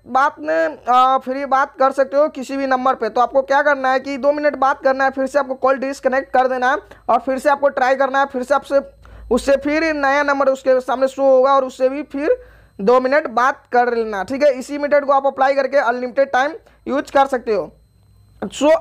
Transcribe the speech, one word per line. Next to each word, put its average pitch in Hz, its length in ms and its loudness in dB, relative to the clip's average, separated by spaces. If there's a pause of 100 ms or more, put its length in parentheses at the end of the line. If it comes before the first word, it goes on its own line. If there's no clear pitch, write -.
बात 269 300 0
में, 311 480 -4
आ, 254 320 4
फ्री 262 280 -6
बात 269 320 -2
कर 269 140 2
सकते 269 240 -2
हो 294 120 4
किसी 277 280 -10
भी 277 100 -2
नंबर 262 280 0
पे। 233 140 -4
तो 220 120 -2
आपको 247 220 2
क्या 277 200 2
करना 269 300 0
है 262 80 0
कि 277 180 -6
दो 277 140 2
मिनट 294 240 -2
बात 269 280 0
करना 262 200 2
है, 269 60 2
फिर 269 160 -2
से 262 120 -4
आपको 262 180 -2
कॉल 262 220 0
डिस्कनेक्ट 262 540 -4
कर 254 160 2
देना 254 220 -2
है 294 80 0 (300)
और 226 100 2
फिर 262 200 -4
से 285 120 0
आपको 277 200 2
ट्राई 262 260 0
करना 262 240 0
है, 277 60 2
फिर 262 160 -8
से 262 120 0
आपसे, 277 260 0 (500)
उससे 254 260 2
फिर 294 280 -2 (100)
नया 277 280 0
नंबर 277 260 0
उसके 262 320 0
सामने 262 280 -2
शो 269 160 -6
होगा 269 300 4
और 277 100 2
उससे 262 240 -2
भी 277 140 -6
फिर 294 340 -2 (420)
दो 240 220 2
मिनट 277 300 0
बात 247 320 -2 (100)
कर 240 220 2
लेना, 220 300 -4
ठीक 262 180 -4
है। 294 100 4
इसी 262 260 -10
मेथड 285 260 0
को 269 80 0
आप 277 140 2
अप्लाई 269 280 0
करके 269 220 -2
अनलिमिटेड 247 560 -2
टाइम 269 220 0 (320)
यूज़ - 260 -4
कर 269 140 4
सकते 247 280 -4
हो। 165 160 -4 (720)
So, 254 280 -2 (100)